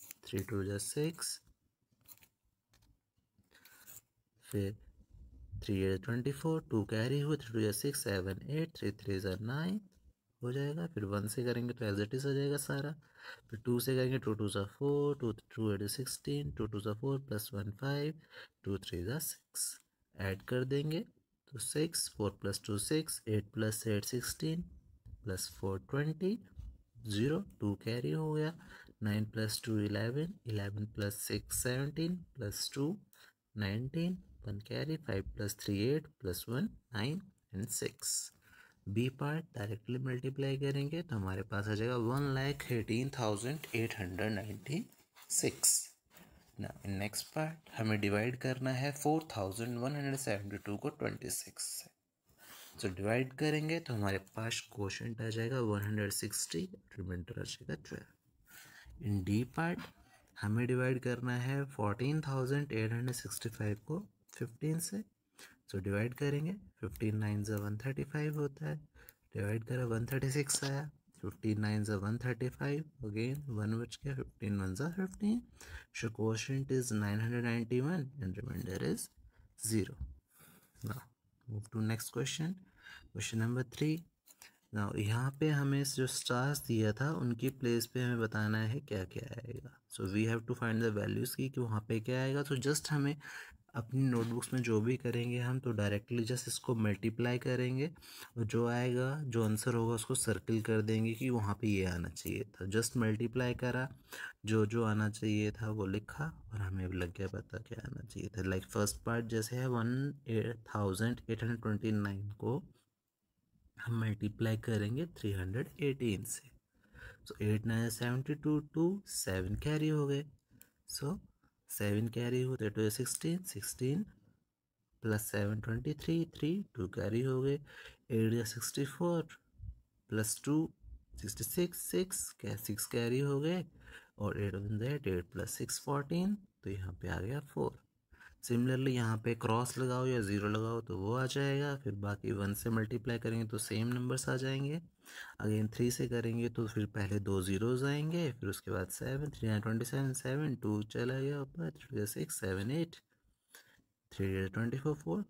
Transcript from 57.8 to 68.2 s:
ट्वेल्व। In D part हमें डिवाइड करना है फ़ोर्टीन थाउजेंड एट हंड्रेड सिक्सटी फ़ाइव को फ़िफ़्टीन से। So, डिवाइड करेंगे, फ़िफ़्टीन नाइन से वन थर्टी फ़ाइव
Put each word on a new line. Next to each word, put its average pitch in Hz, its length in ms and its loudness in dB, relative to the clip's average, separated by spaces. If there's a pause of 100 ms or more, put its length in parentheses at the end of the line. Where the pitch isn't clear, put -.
ट्वेल्व। - 1200 -14
In 101 200 2
D 107 140 6 (140)
part 165 300 0 (540)
हमें 110 260 4
डिवाइड 127 360 4
करना 123 360 0
है 135 240 2 (120)
फ़ोर्टीन 123 520 2
थाउजेंड 135 440 2
एट 110 200 2
हंड्रेड 120 240 0
सिक्सटी - 340 -6
फ़ाइव 104 380 -2
को 160 120 -2 (380)
फ़िफ़्टीन 156 420 -2
से। 196 240 -4 (680)
So, 101 120 -2
डिवाइड 101 300 2
करेंगे, 143 400 0 (260)
फ़िफ़्टीन 107 380 0
नाइन 104 260 2
से 107 120 -2
वन 104 300 -2
थर्टी 139 180 -2
फ़ाइव 151 360 -2